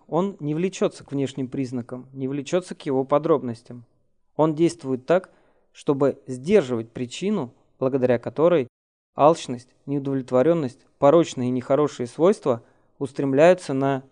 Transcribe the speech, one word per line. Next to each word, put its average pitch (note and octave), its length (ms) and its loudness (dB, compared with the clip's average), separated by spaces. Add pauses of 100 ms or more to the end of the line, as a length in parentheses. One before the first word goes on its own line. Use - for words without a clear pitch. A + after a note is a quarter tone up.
он F#3 320 -4
не D3 160 -6
влечется F3+ 480 -4
к - 80 -20
внешним C3+ 380 -4
признакам, B2+ 640 -8
не C3+ 160 -8
влечется C#3+ 480 -6
к - 100 -20
его C3+ 180 0
подробностям. C3 800 -2 (520)
Он D#3 180 2
действует C#3+ 500 -2
так, F#3 260 0 (420)
чтобы C#3 560 -2
сдерживать B2+ 640 0
причину, D3+ 600 -6 (280)
благодаря B2+ 400 0
которой D#3 480 0 (480)
алчность, C#3 520 2 (180)
неудовлетворенность, C#3 1000 -2 (120)
порочные C#3+ 500 2
и B2+ 40 -2
нехорошие C3+ 540 -2
свойства D3 560 0 (380)
устремляются C#3 760 2
на C3+ 380 -2